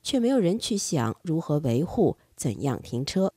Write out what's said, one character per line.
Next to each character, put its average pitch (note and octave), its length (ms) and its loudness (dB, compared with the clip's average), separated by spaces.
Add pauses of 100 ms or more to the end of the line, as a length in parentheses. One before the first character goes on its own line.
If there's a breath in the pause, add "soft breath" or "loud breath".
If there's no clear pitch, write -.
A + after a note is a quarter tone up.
却 C4 180 0
没 A#3 80 2
有 C4+ 100 4
人 F#3+ 200 2
去 - 180 -2
想 A#2 460 0
如 E3 180 -2
何 D3+ 200 0
维 B2+ 220 2
护、 F3 360 0 (180 soft breath)
怎 A2 280 -4
样 C3 180 -2
停 B2+ 240 -6
车。 F#3+ 300 0